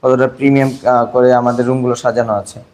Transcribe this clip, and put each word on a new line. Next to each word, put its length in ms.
কতটা 260
প্রিমিয়াম, 420
আহ, 200
করে 260
আমাদের 340
রুমগুলো 280
সাজানো 380
আছে। 280